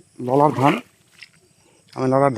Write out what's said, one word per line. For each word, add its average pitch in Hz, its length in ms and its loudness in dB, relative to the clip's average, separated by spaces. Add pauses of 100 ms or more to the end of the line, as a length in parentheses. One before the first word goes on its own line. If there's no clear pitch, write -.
(280)
ললার 143 320 2
ধান, 143 140 2 (1200)
আমি 131 200 -4
ললার 135 240 2